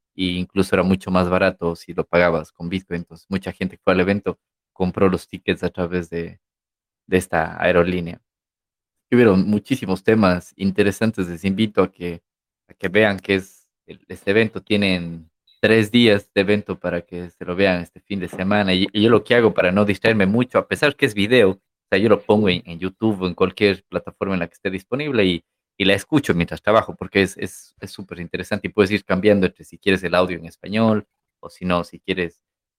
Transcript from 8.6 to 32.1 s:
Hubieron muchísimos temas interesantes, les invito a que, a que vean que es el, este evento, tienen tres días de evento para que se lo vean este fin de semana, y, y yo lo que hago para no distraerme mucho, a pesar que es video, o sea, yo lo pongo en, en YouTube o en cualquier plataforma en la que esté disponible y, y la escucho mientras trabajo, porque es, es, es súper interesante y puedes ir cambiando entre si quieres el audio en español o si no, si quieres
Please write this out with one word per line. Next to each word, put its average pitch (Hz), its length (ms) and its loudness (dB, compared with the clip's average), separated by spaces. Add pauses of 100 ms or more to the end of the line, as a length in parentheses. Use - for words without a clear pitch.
Hubieron 101 380 6
muchísimos 104 560 -2
temas 98 520 2
interesantes, 98 720 -2
les 85 160 -10
invito 101 380 0
a 92 80 0
que, 87 320 -10 (460)
a 92 60 -20
que - 140 -8
vean 101 300 2
que 98 180 0
es - 300 -8 (200)
el, 82 220 -20
este 95 240 -4
evento, 107 300 0
tienen 87 680 -2 (320)
tres 110 280 4
días 113 440 4
de 101 80 4
evento 101 360 -2
para 87 240 -4
que 87 280 -12
se - 160 -18
lo 87 100 -6
vean 92 240 2
este 85 200 -16
fin 98 200 -10
de 90 80 -8
semana, 98 460 -2
y, 92 180 0
y 104 100 0
yo 113 60 6
lo 110 160 4
que 120 100 0
hago 113 200 4
para 90 180 0
no 104 140 2
distraerme 104 400 0
mucho, 113 320 0
a 95 100 -2
pesar - 260 -2
que - 120 0
es 110 80 -6
video, 104 380 2
o 98 80 -10 (300)
sea, 98 80 0
yo 107 120 2
lo 101 120 4
pongo 107 280 2
en, 87 160 -2
en 85 120 -14
YouTube 92 440 -4
o 92 40 -2
en 87 80 -4
cualquier 95 500 0
plataforma 95 500 -8
en 90 60 -4
la 85 80 -4
que - 60 -20
esté - 160 -8
disponible 123 540 -4
y, 87 200 -2 (340)
y 101 80 -2
la 95 80 4
escucho 101 400 0
mientras 85 260 -4
trabajo, 104 340 0
porque 95 280 0
es, 90 160 -2
es, - 420 -14
es 98 100 -14
súper 90 300 -16
interesante 90 480 -8
y - 20 -6
puedes 98 200 2
ir 101 160 -4
cambiando 95 400 2
entre 82 180 -8
si - 140 -20
quieres 95 240 0
el 87 120 -4
audio 90 220 0
en 82 80 -16
español 107 640 -2 (340)
o - 80 -20
si - 160 -14
no, 90 180 0
si - 160 -14
quieres 87 440 -6 (360)